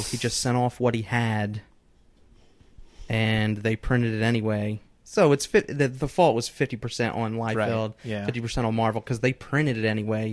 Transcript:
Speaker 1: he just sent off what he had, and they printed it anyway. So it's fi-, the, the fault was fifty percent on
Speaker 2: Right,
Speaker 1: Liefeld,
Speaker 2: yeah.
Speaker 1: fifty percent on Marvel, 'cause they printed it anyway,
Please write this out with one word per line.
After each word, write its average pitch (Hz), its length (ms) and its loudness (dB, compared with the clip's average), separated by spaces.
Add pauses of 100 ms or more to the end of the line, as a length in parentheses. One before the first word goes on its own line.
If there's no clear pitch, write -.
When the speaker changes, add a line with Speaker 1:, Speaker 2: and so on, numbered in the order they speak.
Speaker 1:
he 120 80 -4
just 117 220 -2
sent 123 180 2
off 123 220 0
what 120 160 4
he 113 60 -2
had, 107 600 0 (1500)
and 110 480 0
they 110 180 -2
printed 120 380 0
it 110 100 -2
anyway. 107 580 0 (220)
So 165 300 4
it's 139 120 0
fi-, - 140 4
the, 139 300 0
the 131 180 -4
fault 156 280 4
was 117 120 -2
fifty - 300 -4
percent 117 380 -2
on 113 220 -2
Speaker 2:
Right, 113 200 -2
Speaker 1:
Liefeld, 110 360 0 (100)
Speaker 2:
yeah. 104 220 -6
Speaker 1:
fifty 123 140 -2
percent 117 260 -2
on 113 100 0
Marvel, 113 260 0
'cause 117 180 -4
they 127 140 2
printed 139 440 -2
it 110 80 0
anyway, 110 480 0